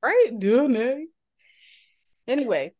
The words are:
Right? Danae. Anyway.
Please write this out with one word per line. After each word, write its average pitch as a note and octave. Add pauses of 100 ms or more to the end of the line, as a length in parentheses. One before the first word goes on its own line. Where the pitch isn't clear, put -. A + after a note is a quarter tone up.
Right? G#4+
Danae. B3 (1200)
Anyway. A3